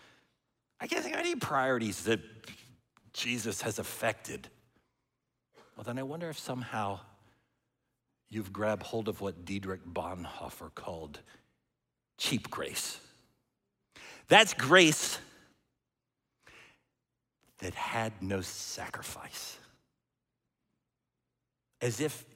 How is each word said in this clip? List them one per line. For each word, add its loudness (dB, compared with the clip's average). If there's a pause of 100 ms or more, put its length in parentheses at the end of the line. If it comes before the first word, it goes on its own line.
(800)
I -8
can't 0
think -4
of -2
any 0
priorities 2
that 4 (960)
Jesus -2
has -2
affected." -4 (1300)
Well, -14
then -6
I -4
wonder -6
if -8
somehow -2 (1300)
you've -6
grabbed 0
hold -4
of -4
what -6
Dietrich -6
Bonhoeffer -8
called -10 (1000)
cheap -2
grace. -6 (1300)
That's 12
grace 8 (2500)
that -6
had -2
no 0
sacrifice. -10 (2250)
As 0
if -2 (100)